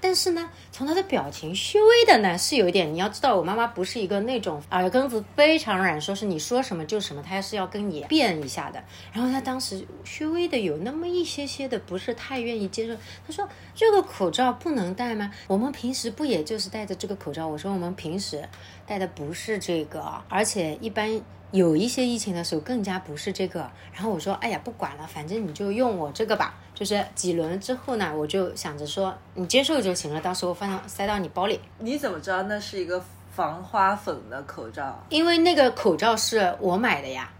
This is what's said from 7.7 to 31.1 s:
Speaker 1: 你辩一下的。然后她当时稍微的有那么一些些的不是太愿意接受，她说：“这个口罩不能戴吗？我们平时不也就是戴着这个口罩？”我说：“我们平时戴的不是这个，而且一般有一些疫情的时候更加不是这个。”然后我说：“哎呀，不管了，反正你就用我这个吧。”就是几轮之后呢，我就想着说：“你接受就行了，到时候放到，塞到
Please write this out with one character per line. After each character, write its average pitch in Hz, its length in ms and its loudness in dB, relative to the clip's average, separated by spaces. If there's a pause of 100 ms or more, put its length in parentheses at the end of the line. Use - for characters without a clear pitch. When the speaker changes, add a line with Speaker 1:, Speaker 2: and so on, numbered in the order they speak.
Speaker 1:
你 151 180 -6
辩 220 340 4
一 135 60 -6
下 143 220 -6
的。 - 120 -12 (300)
然 220 100 -2
后 254 80 2
她 269 120 0
当 262 180 -4
时 190 260 -6 (160)
稍 - 280 -6
微 349 180 0
的 294 100 0
有 165 200 0
那 202 120 -4
么 320 160 -4
一 349 160 0
些 285 240 -4
些 269 220 -6
的 233 120 -2
不 180 180 -8
是 226 160 -4
太 262 260 -8
愿 233 180 -4
意 202 100 -2
接 226 200 -4
受， 233 60 -6 (320)
她 - 40 -14
说 392 160 -4 (300)
：“这 453 140 6
个 403 100 8
口 185 300 0
罩 247 240 4
不 330 160 -6
能 190 240 0
戴 240 200 -4
吗？ 208 160 -4 (160)
我 196 120 2
们 254 120 0
平 254 220 -4
时 247 180 -4
不 294 140 -4
也 208 180 2
就 220 160 -4
是 190 120 -6
戴 214 160 -8
着 190 80 -4
这 190 120 -10
个 196 100 -4
口 - 140 -10
罩？” 160 160 -6
我 151 120 -4
说 185 160 -4
：“我 - 20 0
们 175 180 -2
平 170 240 -6
时 156 240 -6 (440)
戴 208 120 -4
的 190 80 0
不 165 280 -6
是 214 240 -4
这 170 260 0
个， 151 180 -10 (280)
而 196 120 2
且 175 380 0
一 226 80 -6
般 214 320 -2 (300)
有 170 260 6
一 190 100 4
些 247 200 2
疫 240 100 2
情 208 180 -2
的 170 80 -4
时 165 120 -4
候 156 80 0
更 247 200 -2
加 185 160 -2
不 156 160 -10
是 147 160 -6
这 190 180 -2
个。” 156 220 -6 (220)
然 - 100 -10
后 220 80 0
我 180 80 0
说 196 220 -2
：“哎 233 80 -4
呀， - 160 -2
不 240 60 -8
管 147 260 -8
了， 156 100 -14
反 151 220 -10
正 208 180 -4
你 156 60 -6
就 202 180 -4
用 226 280 2
我 147 140 -4
这 226 120 0
个 214 100 2
吧。” - 200 -2 (180)
就 - 140 -6
是 202 180 2 (100)
几 180 200 0
轮 170 260 0
之 254 140 -4
后 254 220 -4
呢， 185 200 0
我 151 100 -2
就 185 300 0
想 151 220 -8
着 147 80 -6
说 190 280 -2 (200)
：“你 180 120 -4
接 254 160 6
受 285 200 2
就 185 120 2
行 151 200 -4
了， 160 60 -2
到 180 120 -2
时 185 140 -2
候 180 80 0
放 196 160 -6
到， 190 160 -4
塞 202 200 -4
到 208 120 0